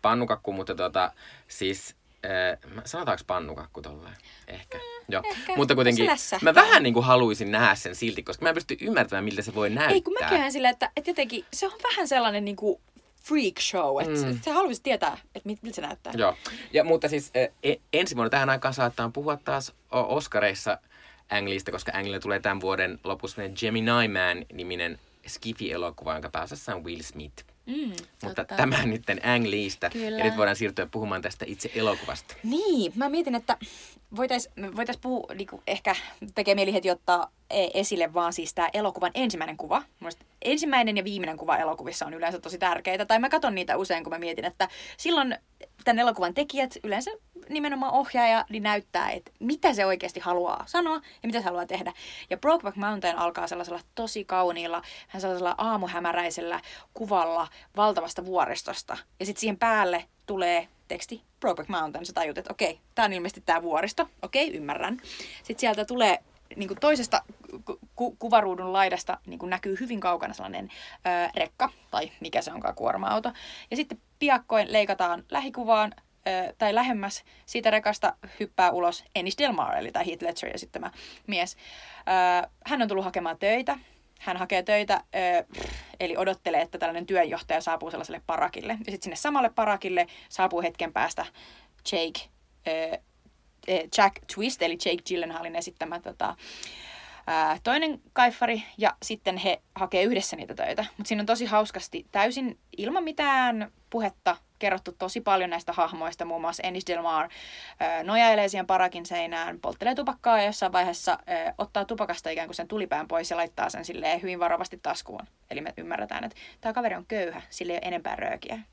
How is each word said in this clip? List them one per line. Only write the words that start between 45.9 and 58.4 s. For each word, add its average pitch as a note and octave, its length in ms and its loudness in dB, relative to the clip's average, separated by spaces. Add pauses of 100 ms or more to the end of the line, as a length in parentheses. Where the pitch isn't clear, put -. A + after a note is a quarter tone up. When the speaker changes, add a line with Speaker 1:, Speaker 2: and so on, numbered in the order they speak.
Speaker 2:
elokuvan F#3 340 2
tekijät, C4+ 500 0
yleensä A3 280 -2 (380)
nimenomaan C#4+ 440 -2
ohjaaja, A#3+ 560 4
niin G#3 140 -6
näyttää, G#3 480 0
että - 280 -8
mitä C#4+ 340 2
se G3+ 120 2
oikeasti F3+ 340 -2
haluaa F3 480 -2
sanoa E4 280 0
ja - 320 -10
mitä A#3 120 0
se G3 60 -4
haluaa F3 200 -2
tehdä. F#3 280 -6 (360)
Ja F#3 80 -2
Brokeback C#4+ 400 2
Mountain G3 400 -2
alkaa E3+ 300 -2
sellaisella F3 320 -6 (160)
tosi A3 300 -6
kauniilla, E3+ 560 0 (260)
vähän F#3+ 140 -10
sellaisella F3+ 360 0
aamuhämäräisellä F3 1040 -2 (340)
kuvalla E3+ 540 2 (280)
valtavasta G3+ 500 2
vuoristosta. - 720 -2 (220)